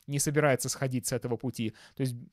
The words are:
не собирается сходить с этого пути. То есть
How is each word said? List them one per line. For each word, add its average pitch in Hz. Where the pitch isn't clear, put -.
не 143
собирается 143
сходить 127
с -
этого 123
пути. 117
То -
есть 127